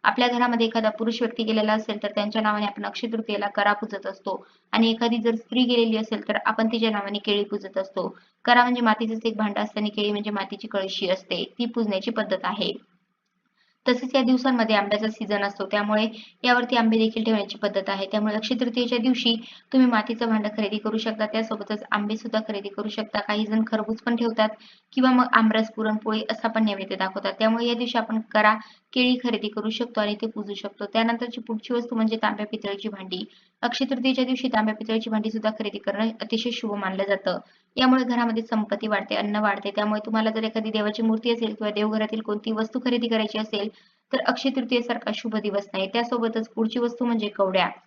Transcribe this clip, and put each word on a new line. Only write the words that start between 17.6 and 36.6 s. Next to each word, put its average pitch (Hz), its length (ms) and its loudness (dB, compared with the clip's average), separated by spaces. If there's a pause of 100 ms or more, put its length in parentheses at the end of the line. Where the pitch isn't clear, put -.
आहे. 196 160 -2
त्यामुळे 208 300 0
अक्षय 220 240 -2
तृतीयेच्या 240 380 0
दिवशी 233 380 2 (380)
तुम्ही 254 160 8
मातीचं 226 360 0
भांडं 214 320 2
खरेदी 208 200 0
करू 220 200 -2
शकता, 214 280 -2
त्यासोबतच 214 680 -4
आंबे 208 260 0
सुद्धा 220 300 -2
खरेदी 202 220 -6
करू 214 200 -6
शकता. 214 300 -4
काही 214 260 0
जण 220 220 2
खरबूज 220 300 -2
पण 233 180 0
ठेवतात 226 340 2 (440)
किंवा 262 180 6
मग 254 220 6
आमरस, 220 380 4
पुरणपोळी 214 500 0 (100)
असा 226 160 -2
पण 220 180 2
नैवेद्य 196 300 -2
दाखवतात. 190 440 -2
त्यामुळे 226 260 4
या 240 80 2
दिवशी 233 240 -2
आपण 220 220 0
करा, 214 340 4 (400)
केळी 254 300 4
खरेदी 226 240 0
करू 208 220 -4
शकतो 226 320 -2
आणि 208 140 0
ते 220 120 -6
पूजू 208 260 -8
शकतो. 202 320 -8
त्यानंतरची 233 560 -2
पुढची 220 320 -6
वस्तू 240 220 -2
म्हणजे 220 220 2
तांब्या 208 280 -2
पितळेची 208 440 -6
भांडी. 190 340 -8 (380)
अक्षय 247 280 0
तृतीयेच्या 262 360 2
दिवशी 254 220 -2
तांब्या 214 280 2
पितळेची 226 340 -2
भांडी 214 220 0
सुद्धा 214 180 -2
खरेदी 208 280 -6
करणं 202 320 0 (120)
अतिशय 226 320 -2
शुभ 220 200 -4